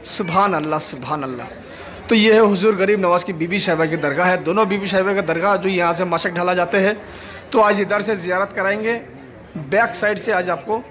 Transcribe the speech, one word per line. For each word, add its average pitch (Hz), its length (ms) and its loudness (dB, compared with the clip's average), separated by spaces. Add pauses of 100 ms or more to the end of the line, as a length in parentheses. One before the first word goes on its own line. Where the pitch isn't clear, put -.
सुभान 190 480 0
अल्लाह, 156 260 -2
सुभान 143 420 -6
अल्लाह। 127 240 -8 (640)
तो 233 60 4
ये 220 180 6
है 220 80 8
हुजूर 202 360 4
गरीब 196 240 2
नवाज 175 240 2
की 202 100 -6
बीबी 170 260 -2
साहिबा 165 260 2
की 160 120 -2
दरगाह 147 280 0
है, 180 180 2
दोनों 196 240 2
बीबी 196 180 -2
साहिबा 190 280 0
का 196 80 0
दरगाह 170 340 0
जो 185 120 -2
यहाँ 175 260 2
से 180 120 -2
मशक 170 260 -2
ढाला 175 220 0
जाते 180 240 0
हैं। 202 180 2 (560)
तो 220 80 4
आज 208 200 4
इधर 202 220 0
से 214 160 -2
ज़ियारत 185 340 -2
कराएंगे, 214 420 -2 (760)
बैक 226 260 2
साइड 208 240 -2
से 220 160 -4
आज 180 160 0
आपको 208 400 -4